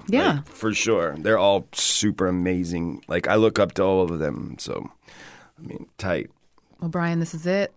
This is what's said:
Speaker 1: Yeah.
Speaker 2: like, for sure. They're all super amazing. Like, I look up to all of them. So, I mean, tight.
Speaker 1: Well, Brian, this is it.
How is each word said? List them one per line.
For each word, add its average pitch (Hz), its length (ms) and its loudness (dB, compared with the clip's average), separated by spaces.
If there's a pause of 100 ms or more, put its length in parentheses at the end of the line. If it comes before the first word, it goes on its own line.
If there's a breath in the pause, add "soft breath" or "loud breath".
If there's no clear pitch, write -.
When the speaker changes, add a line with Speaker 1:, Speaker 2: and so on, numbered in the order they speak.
Speaker 1:
Yeah. 262 300 2
Speaker 2:
like, 143 100 -8
for 110 260 -4
sure. 90 460 0
They're 104 180 4
all 98 360 4
super - 540 0
amazing. 90 800 -2
Like, 85 200 -2
I 101 80 4
look 110 240 4
up 95 140 2
to 98 100 0
all 95 180 4
of 85 160 0
them. 76 400 -4
So, - 320 -10 (180)
I - 540 -20
mean, 87 240 -14 (140)
tight. 87 320 -4 (480)
Speaker 1:
Well, 170 100 -4
Brian, 170 300 -2
this 165 160 -4
is 165 100 -4
it. 190 320 0